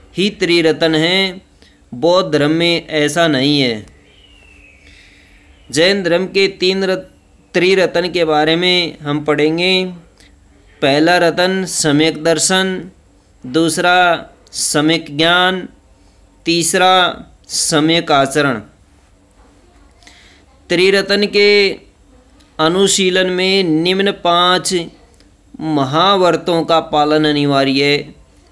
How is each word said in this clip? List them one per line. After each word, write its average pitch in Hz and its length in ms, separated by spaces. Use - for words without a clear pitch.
ही 190 120
त्रिरत्न 165 680
हैं, 185 460
बौद्ध 170 400
धर्म 147 180
में 165 360
ऐसा 156 400
नहीं 143 340
है। 113 240
जैन 190 320
धर्म 175 220
के 190 220
तीन 190 360
रत-, 185 320
त्रिरत्न 180 580
के 165 140
बारे 156 300
में 180 440
हम 147 260
पढ़ेंगे। 165 600
पहला 156 360
रत्न 180 480
सम्यक 156 580
दर्शन, 180 680
दूसरा 170 840
सम्यक 151 680
ज्ञान, 180 520
तीसरा 180 800
सम्यक 160 640
आचरण। 139 420
त्रिरत्न 196 580
के 208 440
अनुशीलन 185 720
में 185 340
निम्न 180 480
पांच 175 640
महाव्रतों 165 1040
का 165 160
पालन 151 460
अनिवार्य 143 880